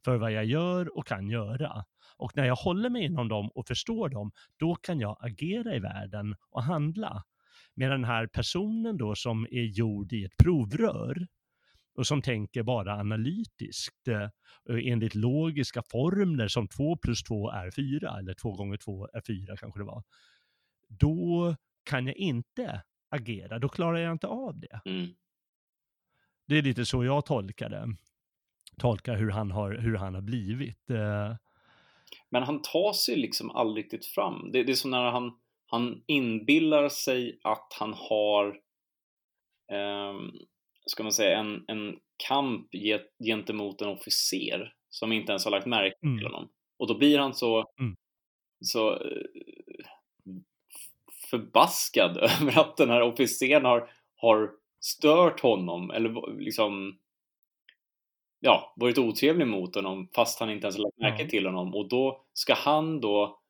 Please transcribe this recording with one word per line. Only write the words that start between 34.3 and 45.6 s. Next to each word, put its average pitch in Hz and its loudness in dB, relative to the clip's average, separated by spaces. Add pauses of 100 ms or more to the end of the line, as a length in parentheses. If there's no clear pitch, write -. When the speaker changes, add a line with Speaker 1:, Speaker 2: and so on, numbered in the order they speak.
Speaker 2:
Det, 127 4
det 131 0
är 127 2
som 131 -2
när 123 2
han, 120 -4 (280)
han 120 -2
inbillar 143 4
sig 127 -2
att 107 -2 (120)
han 107 -4
har, 104 2 (1120)
ehm, 101 -6 (540)
ska - -6
man 107 -2
säga, 104 4
en, 104 -6
en 107 -6 (320)
kamp 131 0
get-, 104 -2
gentemot 107 -2
en 104 -4
officer - -2 (160)
som 113 -4
inte 110 0
ens 95 -2
har 107 2
lagt 98 0